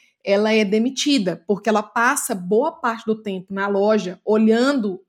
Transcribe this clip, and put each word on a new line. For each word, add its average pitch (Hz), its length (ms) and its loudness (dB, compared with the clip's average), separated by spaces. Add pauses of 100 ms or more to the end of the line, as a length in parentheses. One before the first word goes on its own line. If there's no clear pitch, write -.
(240)
ela 208 280 2
é 220 120 4
demitida, 220 840 0
porque 202 200 -2
ela 214 140 2
passa 240 520 -2
boa 214 380 0
parte 226 320 -6
do 220 160 -2
tempo 190 320 -10
na 196 140 -4
loja 202 580 0
olhando, 220 840 2